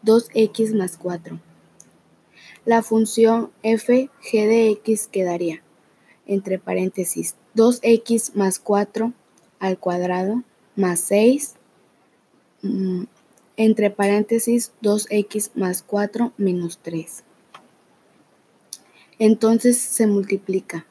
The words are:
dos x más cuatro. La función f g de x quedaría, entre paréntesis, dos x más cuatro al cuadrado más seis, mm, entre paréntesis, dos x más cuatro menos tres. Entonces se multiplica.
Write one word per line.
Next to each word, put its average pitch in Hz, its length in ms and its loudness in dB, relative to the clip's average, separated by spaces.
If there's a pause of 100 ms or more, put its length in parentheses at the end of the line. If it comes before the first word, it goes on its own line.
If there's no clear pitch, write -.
dos 226 320 2
x 220 400 0
más 185 240 -2
cuatro. 170 420 -12 (1300)
La 226 160 4
función 220 720 2 (100)
f 240 480 0 (140)
g 214 240 0
de 226 220 4
x 214 380 -2
quedaría, 175 540 -4 (640)
entre 196 320 -4
paréntesis, 185 800 -4 (180)
dos 240 300 4
x 226 520 2
más 196 220 0
cuatro 208 560 -2 (460)
al 190 180 -4
cuadrado 180 680 -4 (320)
más 180 240 0
seis, 233 560 2 (1080)
mm, 190 400 -4 (520)
entre 220 360 2
paréntesis, 214 800 0 (100)
dos 208 280 0
x 208 460 -2
más 180 280 -4
cuatro 208 540 -4
menos 180 440 -4
tres. 165 420 -12 (2000)
Entonces 226 580 4
se - 300 0
multiplica. 196 840 -4